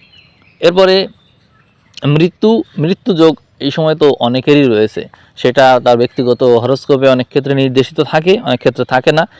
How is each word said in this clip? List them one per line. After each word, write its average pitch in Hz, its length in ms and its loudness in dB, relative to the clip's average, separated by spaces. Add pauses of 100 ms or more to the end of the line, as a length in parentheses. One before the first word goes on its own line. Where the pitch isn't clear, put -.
(600)
এরপরে 185 480 2 (1000)
মৃত্যু, 175 560 0 (160)
মৃত্যু 180 360 -4
যোগ 160 260 2 (200)
এই 143 100 -6
সময় 156 240 -2
তো 151 260 2
অনেকেরই 131 440 0
রয়েছে, 107 440 -2 (280)
সেটা 127 480 2
তার 123 120 2
ব্যক্তিগত 123 460 -2
হরোস্কোপে 131 640 0
অনেক 127 200 0
ক্ষেত্রে 139 260 -4
নির্দেশিত 135 460 -2
থাকে, 160 440 -2
অনেক 127 140 -4
ক্ষেত্রে 127 260 -4
থাকে 131 280 -2
না। 156 140 -2 (140)